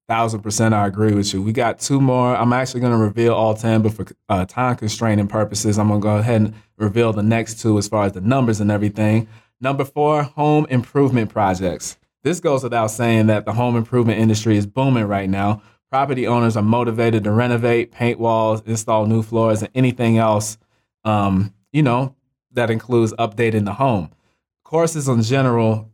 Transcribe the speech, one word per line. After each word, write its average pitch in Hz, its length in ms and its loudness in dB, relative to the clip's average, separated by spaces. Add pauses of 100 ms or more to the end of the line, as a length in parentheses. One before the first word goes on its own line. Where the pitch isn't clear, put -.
Thousand 113 320 -2
percent, 110 320 0
I 104 140 2
agree 107 260 0
with 101 200 0
you. 95 80 -4
We 110 120 -2
got 117 260 -2
two 139 220 0
more. 127 340 2
I'm 117 160 0
actually 127 300 -2
gonna 120 160 2
reveal 113 360 2
all 110 200 0
ten, 110 280 0
but 107 120 0
for, 95 120 -10 (220)
uh, 92 180 0
time 127 300 -2
constraining 107 520 -2
purposes, 104 500 -2
I'm 107 120 2
gonna 104 120 0
go 104 160 0
ahead 110 240 2
and 107 120 0 (240)
reveal 107 360 0
the 101 100 -2
next 113 380 0
two 107 160 2
as 101 100 -2
far 104 180 0
as 95 80 -2
the 92 80 -12
numbers 117 380 0
and 104 120 0
everything. 107 560 0 (340)
Number 139 240 -2
four, 147 380 0
home 151 460 0
improvement 127 600 0
projects. 95 680 -2 (260)
This 175 160 -2
goes 139 240 0
without 117 240 -2
saying 113 400 2
that 107 180 0
the 101 80 -6
home 120 240 0
improvement 117 420 0
industry 110 380 2
is 101 80 0
booming 127 400 0
right 98 240 -2
now. 101 320 -2 (280)
Property 131 380 -2
owners 117 300 2
are 104 60 0
motivated 117 600 0
to 104 80 -2
renovate, 117 600 0
paint 120 280 -2
walls, 110 460 0
install 110 420 0
new 110 160 2
floors, 110 380 0
and 107 120 -8
anything 120 440 2
else, 110 400 0 (480)
um, 101 480 0 (180)
you 151 120 2
know, 135 320 0 (360)
that 120 180 -2
includes 113 440 0
updating 110 520 0
the 98 80 -4
home. 110 360 -2 (540)
Courses 160 460 -2
in 117 120 2
general, 113 720 0